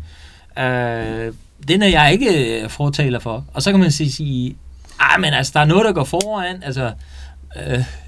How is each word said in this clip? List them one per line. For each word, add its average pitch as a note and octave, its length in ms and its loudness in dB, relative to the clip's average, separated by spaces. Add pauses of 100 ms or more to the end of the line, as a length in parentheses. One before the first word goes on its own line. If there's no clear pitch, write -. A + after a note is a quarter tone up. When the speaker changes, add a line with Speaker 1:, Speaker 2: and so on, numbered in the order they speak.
(580)
Speaker 1:
Mm. C3+ 60 -4
Speaker 2:
Øh, A2+ 680 -2 (360)
den G3 140 4
er G3+ 60 4
jeg D3+ 240 6
ikke, D3 500 2
øh, A2 60 -6
fortaler C#3+ 500 -2
for. A#2 260 -8 (100)
Og C#3 80 -6
så G3+ 80 0
kan G3 100 6
man F3 100 4
sige, C#3+ 220 0
sige, C3+ 440 -4 (440)
"Ah, D3+ 200 4
men D#3 140 0
altså, C3+ 200 -2
der D3+ 60 4
er D3+ 40 6
noget, F3+ 200 4
der G#3+ 80 2
går D#3 120 0
foran, F#3 580 -4
altså, C3 300 -6 (760)
øh, B2 100 -2 (300)